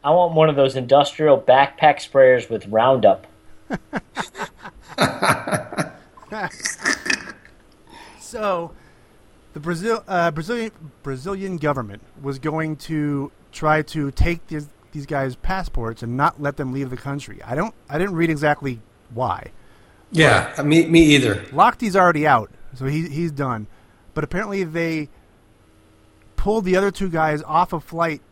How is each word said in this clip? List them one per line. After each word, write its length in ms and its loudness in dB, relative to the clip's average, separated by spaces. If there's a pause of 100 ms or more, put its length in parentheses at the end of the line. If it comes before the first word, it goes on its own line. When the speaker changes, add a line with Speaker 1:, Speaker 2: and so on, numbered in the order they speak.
Speaker 1:
I 60 0
want 240 4
one 160 6
of 60 -2
those 200 2
industrial 640 4
backpack 580 4
sprayers 520 4
with 200 -6
Roundup. 580 4 (420)
<laughs> 60 -6 (4000)
Speaker 2:
So, 520 -6 (840)
the 60 -12
Brazil, 480 -4
uh, 240 0
Brazilian, 400 -6 (320)
Brazilian 540 -8
government 440 -4 (200)
was 180 -8
going 380 -4
to 540 -4 (200)
try 320 0
to 280 -6
take 360 0
these, 200 -10 (240)
these 140 -12
guys' 300 -4
passports 680 -4
and 140 -6
not 240 0
let 160 -4
them 160 -6
leave 160 -6
the 80 -10
country. 460 -10
I 120 -8
don't, 180 -4 (160)
I 80 -6
didn't 180 -4
read 140 0
exactly 520 -2 (320)
why. 380 -6 (600)
Speaker 3:
Yeah, 460 4
Speaker 2:
But 80 -4
Speaker 3:
me, 220 4
me 140 6 (140)
either. 360 0
Speaker 2:
Lochte's 440 2
already 320 4
out, 220 2 (240)
so 120 -10
he, 220 -4
he's 240 -6
done, 360 -6 (480)
but 80 -4
apparently 400 -4
they 460 -4 (1300)
pulled 300 0
the 100 2
other 140 2
two 200 -6
guys 340 -2
off 300 0
a 60 -6
flight 420 -4 (100)